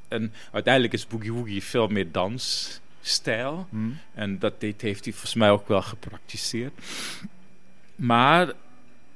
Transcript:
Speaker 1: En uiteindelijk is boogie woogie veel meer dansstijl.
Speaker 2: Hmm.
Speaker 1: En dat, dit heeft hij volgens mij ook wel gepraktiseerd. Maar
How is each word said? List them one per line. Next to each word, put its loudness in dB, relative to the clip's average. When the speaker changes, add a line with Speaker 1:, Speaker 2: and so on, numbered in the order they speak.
Speaker 1:
En -2
uiteindelijk 4
is -4
boogie -6
woogie -4
veel 2
meer 0
dansstijl. -2
Speaker 2:
Hmm. -4
Speaker 1:
En -4
dat, -2
dit -4
heeft -4
hij -6
volgens -8
mij 8
ook 6
wel 6
gepraktiseerd. -6
Maar 6